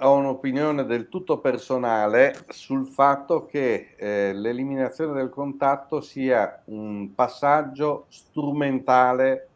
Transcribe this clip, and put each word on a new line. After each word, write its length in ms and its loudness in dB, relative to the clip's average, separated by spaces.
ho 140 6
un'opinione 720 -2
del 240 -4
tutto 300 -4
personale 1080 0
sul 380 -6
fatto 580 2
che, 520 -2
eh, 360 -2
l'eliminazione 800 -4
del 160 -2
contatto 720 -2
sia 680 0
un 480 -10
passaggio 960 0
strumentale 1500 0